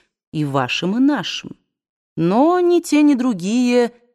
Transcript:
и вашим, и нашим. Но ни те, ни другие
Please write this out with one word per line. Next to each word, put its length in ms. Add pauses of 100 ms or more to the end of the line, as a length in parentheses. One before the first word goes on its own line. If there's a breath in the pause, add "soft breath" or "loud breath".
(320)
и 140
вашим, 520
и 20
нашим. 580 (580)
Но 440
ни 200
те, 240
ни 100
другие 800 (220)